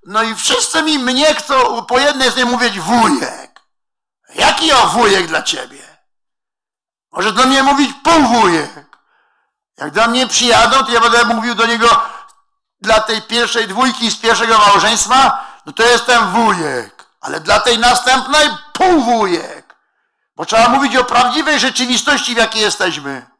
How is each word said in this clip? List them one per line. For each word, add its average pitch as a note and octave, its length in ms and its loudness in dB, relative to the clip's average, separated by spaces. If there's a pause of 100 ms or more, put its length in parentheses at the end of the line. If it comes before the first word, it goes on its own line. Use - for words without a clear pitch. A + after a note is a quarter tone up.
no G#3+ 160 -2
i A3+ 120 -4
wszyscy B3+ 480 -2
mi, D#4 160 0
mnie C4 360 0
chcą, B3+ 500 -2
po B3 140 0
jednej C4+ 320 0
z - 60 -6
nich B3+ 100 0
mówić A#3+ 340 -2
wujek. - 800 -2 (760)
Jaki D#4 380 0
o A#3+ 140 4
wujek G3 400 2
dla D#3+ 160 -4
ciebie? - 560 -10 (1120)
Może G3 200 -4
do A#3+ 140 2
mnie C4+ 160 2
mówić C#4 300 2 (120)
półwujek. A3+ 920 2 (760)
Jak D3+ 140 -10
do G#3+ 180 0
mnie B3 180 -2
przyjadą, A#3+ 580 2
to A#3 80 -6
ja A#3 80 2
będę A#3 240 2
mówił A3+ 300 -4
do A3+ 120 0
niego A#3 360 2 (800)
dla G#3+ 200 2
tej A3 220 -6
pierwszej A3+ 460 -4
dwójki A#3 420 -2
z - 60 -6
pierwszego A3+ 420 0
małżeństwa, G#3 880 2 (200)
no D3+ 60 -18
to - 100 -2
jestem A#3 500 2
wujek, E3 720 -2 (140)
ale D3+ 200 -10
dla G3+ 200 0
tej A#3 180 0
następnej B3+ 680 2 (240)
półwujek. A3+ 1040 -2 (600)
Bo E3 100 -10
trzeba A3+ 220 2
mówić B3+ 280 0
o B3 80 2
prawdziwej C4 560 -2
rzeczywistości, B3 760 -4
w A3+ 40 -4
jakiej A3 240 -2
jesteśmy. D3+ 640 -6 (140)